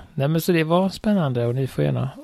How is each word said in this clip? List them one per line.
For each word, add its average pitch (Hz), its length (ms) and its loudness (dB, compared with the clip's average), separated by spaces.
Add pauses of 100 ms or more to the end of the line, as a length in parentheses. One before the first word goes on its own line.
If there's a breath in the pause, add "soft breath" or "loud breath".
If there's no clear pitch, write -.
(120)
nej, 139 140 0
men 160 140 0
så 190 100 2
det 165 120 4
var 180 260 2
spännande, 151 560 0
och 120 100 0
ni 135 120 0
får - 160 -2
gärna 131 260 0 (140)